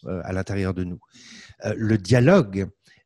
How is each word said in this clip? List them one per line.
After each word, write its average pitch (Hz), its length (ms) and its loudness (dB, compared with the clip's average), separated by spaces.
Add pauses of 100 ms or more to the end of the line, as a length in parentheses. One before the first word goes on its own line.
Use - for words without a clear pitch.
euh, 90 180 -6
à - 80 -8
l'intérieur 95 420 -4
de 90 80 -6
nous. 90 160 -8 (640)
Euh, 107 120 -4
le 110 220 2
dialogue, 104 680 2 (380)